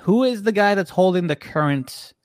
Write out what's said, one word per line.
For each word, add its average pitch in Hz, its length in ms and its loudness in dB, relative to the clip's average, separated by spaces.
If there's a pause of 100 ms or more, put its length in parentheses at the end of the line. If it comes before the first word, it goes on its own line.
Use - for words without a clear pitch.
who 226 240 2
is 240 180 -2
the 220 100 -2
guy 202 220 2
that's 196 160 -2
holding 180 360 2
the 151 100 -2
current, - 800 -4 (100)